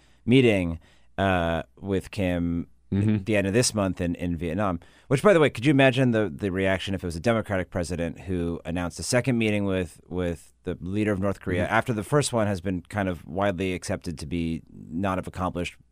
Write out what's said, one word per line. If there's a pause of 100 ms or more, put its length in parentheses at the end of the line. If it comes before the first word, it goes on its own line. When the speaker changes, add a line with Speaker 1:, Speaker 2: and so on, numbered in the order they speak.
(260)
Speaker 1:
meeting, (400)
uh, (160)
with
Kim (220)
Speaker 2:
Mm-hmm.
Speaker 1:
at
the
end
of
this
month
in,
in
Vietnam. (300)
Which,
by
the
way,
could
you
imagine
the,
the
reaction
if
it
was
a
Democratic
president
who
announced
a
second
meeting
with,
with (100)
the
leader
of
North
Korea
Speaker 2:
Mm-hmm.
Speaker 1:
after
the
first
one
has
been
kind
of
widely
accepted
to
be (280)
not
have
accomplished (160)